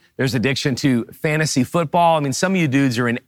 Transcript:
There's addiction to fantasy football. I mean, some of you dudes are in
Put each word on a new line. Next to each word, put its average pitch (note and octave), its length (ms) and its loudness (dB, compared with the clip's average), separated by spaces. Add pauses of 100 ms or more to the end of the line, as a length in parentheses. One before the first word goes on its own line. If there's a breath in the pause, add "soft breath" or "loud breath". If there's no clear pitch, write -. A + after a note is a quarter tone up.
(160 soft breath)
There's B2+ 180 -2
addiction C3 420 -2
to B2 280 0
fantasy D3+ 580 -2
football. E3+ 540 2
I D3+ 40 0
mean, C#3 120 -2
some F#3 220 -2
of F#3 60 0
you D#3+ 60 2
dudes C3 320 2
are B2 80 0
in A#2 220 -2